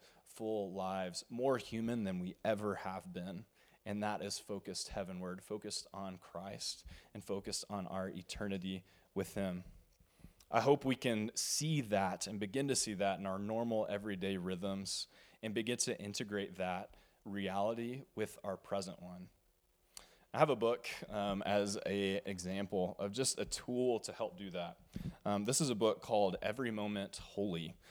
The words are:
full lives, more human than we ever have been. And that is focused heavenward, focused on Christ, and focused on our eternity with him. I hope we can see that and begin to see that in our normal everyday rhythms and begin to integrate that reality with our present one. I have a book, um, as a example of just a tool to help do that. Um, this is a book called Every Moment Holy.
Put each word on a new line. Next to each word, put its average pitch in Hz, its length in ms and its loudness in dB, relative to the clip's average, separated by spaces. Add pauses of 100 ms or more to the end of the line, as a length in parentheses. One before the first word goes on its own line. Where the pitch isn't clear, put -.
(280)
full 107 440 -2
lives, 92 580 -2
more 127 280 4
human 113 480 -2
than 92 140 0
we 90 160 -4 (100)
ever 104 300 2
have 92 360 -6
been. 90 320 -8 (420)
And 104 180 -2
that 104 180 0
is 101 180 -4
focused - 500 -6
heavenward, 92 520 -4
focused 104 520 -6
on 95 280 -8
Christ, - 640 -8 (280)
and 208 100 -10
focused 98 460 -4
on 98 180 -2
our 95 200 -2
eternity 95 760 -4 (300)
with 98 200 -2
him. 90 320 -2 (840)
I 113 100 6
hope 139 240 6
we 131 100 4
can 113 400 2
see 156 460 2
that 98 460 2
and 98 120 -6
begin 107 300 0
to 127 60 4
see 113 200 2
that 95 240 2
in 98 60 -4
our 95 140 0
normal 110 500 2
everyday 98 480 0
rhythms 92 680 -2 (340)
and 110 120 -4
begin 113 240 2
to - 220 0
integrate 101 580 -4
that 92 320 -2 (340)
reality 107 800 0 (120)
with 107 280 -2
our 95 140 -2
present 95 440 -4
one. 90 260 -12 (1080)
I 120 60 2
have 151 100 10
a 131 60 4
book, 117 320 4 (220)
um, 101 360 2
as 104 400 4
a 98 340 2 (100)
example 95 680 0
of 98 140 -2
just 127 260 0
a 101 60 0
tool 123 560 2
to - 100 -6
help 104 260 -4
do 98 140 -8
that. 87 260 -4 (480)
Um, 101 200 2
this 135 160 4
is 147 80 4
a 117 60 2
book 107 260 6
called 104 400 4
Every 117 300 -2
Moment 104 520 -2
Holy. 85 520 -2 (160)